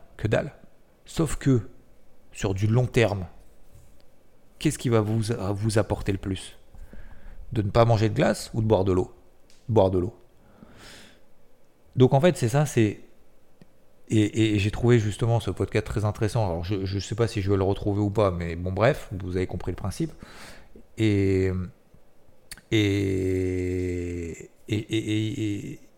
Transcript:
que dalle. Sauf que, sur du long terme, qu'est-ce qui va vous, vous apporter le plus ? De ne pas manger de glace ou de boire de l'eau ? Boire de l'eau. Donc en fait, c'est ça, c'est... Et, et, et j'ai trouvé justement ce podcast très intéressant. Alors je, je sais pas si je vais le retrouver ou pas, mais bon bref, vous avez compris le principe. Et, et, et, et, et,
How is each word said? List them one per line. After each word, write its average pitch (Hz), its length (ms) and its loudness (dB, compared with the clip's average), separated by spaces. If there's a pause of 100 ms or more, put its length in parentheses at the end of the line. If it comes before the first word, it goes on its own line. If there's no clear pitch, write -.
(180)
que - 100 -4
dalle. 131 260 -2 (520)
Sauf - 320 -4
que, 131 300 2 (680)
sur 98 200 -2
du 95 140 0
long 120 180 4
terme, 101 400 0 (1300)
qu'est-ce - 180 0
qui 131 120 -4
va 113 120 4
vous, 110 320 0 (200)
vous 107 260 0
apporter 104 320 0
le 98 80 -2
plus ? - 360 -8 (960)
De 107 120 0
ne 104 80 -2
pas 117 140 6
manger 113 240 4
de 104 40 -4
glace 185 400 0
ou 117 80 -2
de 110 60 0
boire 98 160 6
de 98 80 2
l'eau ? - 240 0 (540)
Boire 101 200 6
de 95 80 2
l'eau. 90 180 -2 (1800)
Donc 127 180 6
en 139 60 6
fait, 175 160 4
c'est 120 140 0
ça, 143 160 2
c'est... 110 340 0 (1120)
Et, 110 100 4
et, 107 360 2
et 104 40 2
j'ai 101 100 0
trouvé 120 300 4
justement 113 400 0
ce - 100 -4
podcast 101 380 -2
très 104 160 -2
intéressant. 107 420 0
Alors 87 200 -2
je, 95 180 -2
je 98 160 -2
sais - 160 -6
pas 113 140 2
si 104 120 -4
je 95 80 0
vais 101 60 4
le 95 80 4
retrouver 101 380 0
ou 104 80 0
pas, 98 220 2
mais 85 260 -6
bon 92 160 -6
bref, 117 400 2
vous 92 240 -6
avez 92 100 0
compris 90 240 -6
le - 60 -8
principe. - 340 -6 (840)
Et, 98 560 2 (1200)
et, 92 1800 -2 (160)
et, 107 100 -2
et, 107 920 -4
et, - 100 -12 (180)